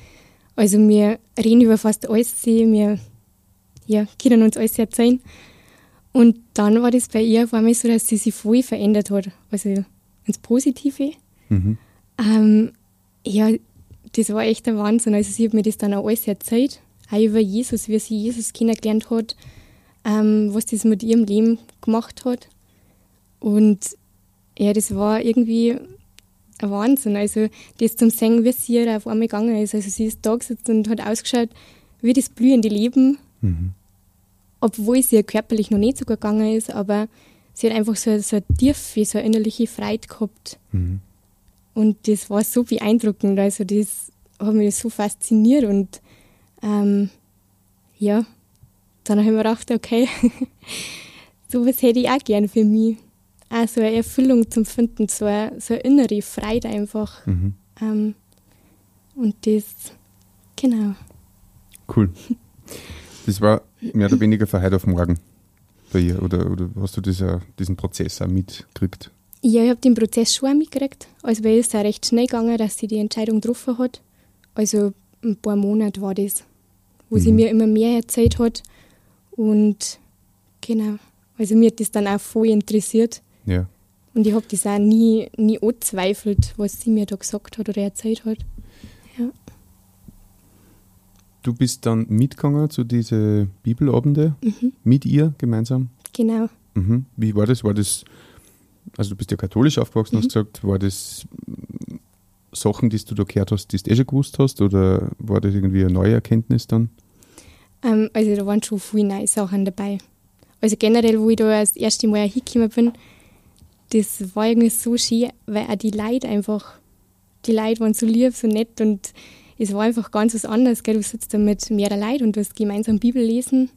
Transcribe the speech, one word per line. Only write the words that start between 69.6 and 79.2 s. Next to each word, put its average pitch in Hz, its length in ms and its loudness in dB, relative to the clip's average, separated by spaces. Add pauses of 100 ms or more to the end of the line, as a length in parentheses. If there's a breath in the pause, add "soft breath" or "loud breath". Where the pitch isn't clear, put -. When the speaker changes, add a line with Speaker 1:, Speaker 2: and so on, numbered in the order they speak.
Speaker 1:
ich 240 60 4
hab 240 120 -2
den 254 120 4
Prozess 220 400 0
schon 269 160 -2
auch 285 60 2
mitgekriegt. 277 520 -4 (140)
Also 220 220 -2
bei 220 100 4
ihr 226 60 6
ist 240 140 0
es 214 60 -2
auch 208 40 0
recht 214 220 -4
schnell 240 200 2
gegangen, 233 320 -2
dass 214 200 -4
sie 220 100 -8
die 214 100 -4
Entscheidung 220 440 -2
getroffen 240 360 -4
hat. 247 240 -4 (540)
Also 208 380 0 (300)
ein 220 120 -2
paar 208 220 -4
Monate 202 440 0
war 196 140 -6
das, 202 280 -4 (640)
wo 220 100 0
sie 208 100 4
Speaker 2:
Mhm. 220 60 6
Speaker 1:
mir 220 160 6
immer 220 160 4
mehr 226 300 2
erzählt 233 420 0
hat. 233 240 -2 (680 soft breath)